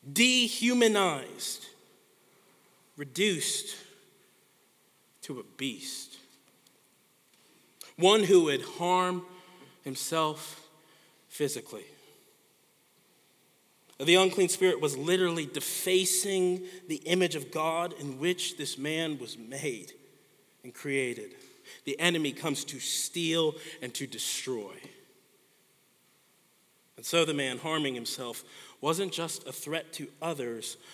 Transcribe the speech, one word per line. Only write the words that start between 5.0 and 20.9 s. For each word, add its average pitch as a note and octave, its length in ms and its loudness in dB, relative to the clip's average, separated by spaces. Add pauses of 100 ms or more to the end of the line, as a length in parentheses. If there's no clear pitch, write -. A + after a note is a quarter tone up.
to C3 160 -10
a G#2+ 40 -12 (140)
beast, - 640 -8 (1800)
one G3+ 280 8
who F3+ 200 8
would C#3 180 2
harm F3+ 640 2 (600)
himself D#3 840 -2 (600)
physically. B2 580 -6 (2250)
The D#3+ 160 8
unclean F#3 340 6
spirit F3 320 4
was C#3+ 140 0
literally E3+ 520 0
defacing F#3 1120 0 (260)
the D#3 100 -4
image F3 380 2
of C#3 140 -6
God E3 480 -2
in C#3 220 -8
which F3 380 -2
this C#3+ 200 -6
man D#3 400 -4
was A#2+ 200 -12
made B2 560 -8 (680)
and B2 100 -16
created. A#2+ 600 -4 (520)